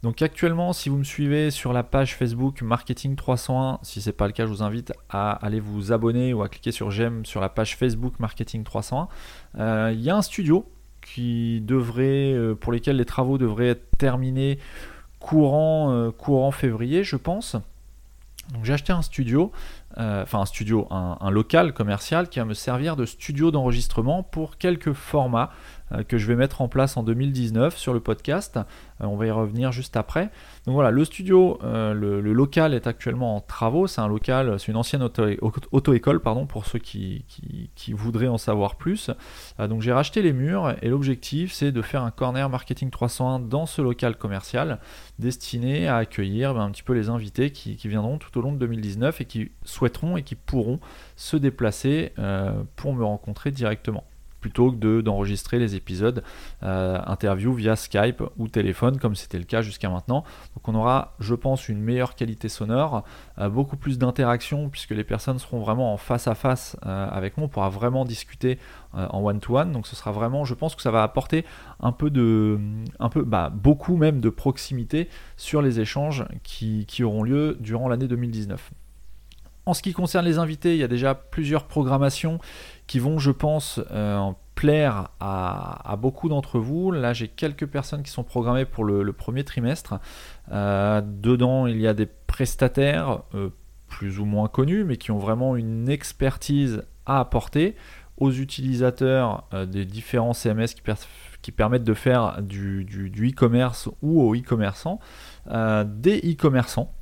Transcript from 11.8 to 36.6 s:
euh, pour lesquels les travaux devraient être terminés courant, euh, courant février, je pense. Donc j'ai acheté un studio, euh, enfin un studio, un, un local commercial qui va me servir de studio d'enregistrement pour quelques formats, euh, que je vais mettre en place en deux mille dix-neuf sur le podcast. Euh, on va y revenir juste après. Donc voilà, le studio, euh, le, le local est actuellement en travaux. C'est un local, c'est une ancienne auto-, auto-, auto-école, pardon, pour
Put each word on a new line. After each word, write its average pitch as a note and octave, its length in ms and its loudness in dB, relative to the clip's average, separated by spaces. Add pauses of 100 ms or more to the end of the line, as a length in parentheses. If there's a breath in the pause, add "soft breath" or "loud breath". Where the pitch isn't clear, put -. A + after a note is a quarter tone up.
euh, A#2 220 2
pour - 160 -4
lesquels A#2+ 260 2
les B2 80 4
travaux C3 340 0
devraient A#2+ 300 2
être A#2+ 300 0
terminés C3 600 2 (600 loud breath)
courant, D#3 720 4
euh, A#2 220 2
courant C3+ 400 2
février, B2+ 500 0
je F#3+ 140 -2
pense. F3 400 -4 (960)
Donc A2+ 120 -6
j'ai B2+ 100 2
acheté C#3+ 180 0
un E3+ 100 4
studio, C#3 480 2 (480 loud breath)
euh, G#2 240 0
enfin - 180 0
un F#2+ 60 2
studio, G#2+ 440 0
un, F2+ 300 -2
un G2 100 0
local C#3+ 420 4
commercial A#2 560 0
qui D#3 100 -6
va A#2+ 60 0
me A2 100 -4
servir C3+ 400 -2
de C3 100 0
studio D3+ 460 0
d'enregistrement C3 720 2
pour D#3+ 360 -6
quelques E3+ 340 0
formats, C3 580 0 (420 loud breath)
euh, A2 100 -2
que A#2 160 0
je G#2 80 0
vais A#2 100 4
mettre C3 240 2
en B2+ 80 0
place C3+ 280 2
en A#2+ 60 -2
deux A2+ 120 2
mille C3+ 180 0
dix-neuf B2 440 2
sur - 160 -2
le A#2 80 2
podcast. C#3 560 -2
Euh, - 500 -8
on G2+ 100 -2
va A2 100 0
y A2+ 40 2
revenir A2 400 0
juste B2+ 260 -4
après. D#3+ 340 -2 (360 loud breath)
Donc B2+ 80 0
voilà, C3+ 160 6
le C3+ 140 6
studio, F#3 580 4
euh, A2+ 300 0
le, G2+ 300 0
le G#2 100 2
local C#3+ 400 4
est A#2+ 140 0
actuellement A#2+ 500 -2
en G2+ 40 -4
travaux. C3 460 0
C'est - 140 -4
un G#2+ 80 2
local, A#2 500 2
c'est - 100 -8
une A2 80 -2
ancienne B2 260 0
auto-, A#2 220 0 (180)
auto-, - 300 -2
auto-école, C#3 480 4
pardon, A#2+ 260 -2
pour A2 180 -6